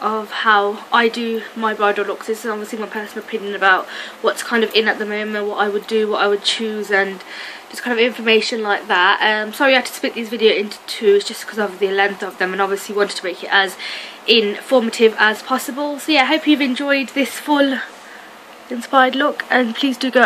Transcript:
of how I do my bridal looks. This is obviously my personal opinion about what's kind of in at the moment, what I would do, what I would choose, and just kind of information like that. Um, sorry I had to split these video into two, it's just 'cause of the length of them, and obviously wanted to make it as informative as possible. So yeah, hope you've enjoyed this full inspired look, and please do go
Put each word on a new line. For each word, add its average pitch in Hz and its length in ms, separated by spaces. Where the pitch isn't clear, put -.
of 214 300
how 208 640
I 233 160
do 226 340
my 220 160
bridal 208 320
looks. 196 220
This 220 180
is 240 60
obviously 214 280
my 214 100
personal 208 360
opinion 202 300
about 185 320
what's - 200
kind 233 220
of 202 100
in 220 140
at 202 100
the 214 80
moment, 214 400
what 208 120
I 208 100
would 208 180
do, 214 240
what 208 120
I 202 60
would 202 140
choose, 214 480
and 196 320
just - 120
kind 240 160
of 226 60
information 226 580
like 202 260
that. 190 340
Um, 214 320
sorry 269 180
I 262 40
had 247 100
to - 60
split - 220
these 226 140
video 220 260
into 208 240
two, 202 260
it's 202 120
just - 200
'cause 214 120
of 190 200
the 196 140
length 196 320
of 185 140
them, 185 140
and 190 80
obviously 196 340
wanted 202 220
to - 80
make 175 200
it - 80
as 190 240
informative 220 920
as 214 260
possible. 285 580
So - 120
yeah, 277 140
hope 302 200
you've 294 140
enjoyed 277 500
this 269 280
full 285 400
inspired 254 480
look, 285 340
and 233 240
please 269 220
do 254 160
go 247 120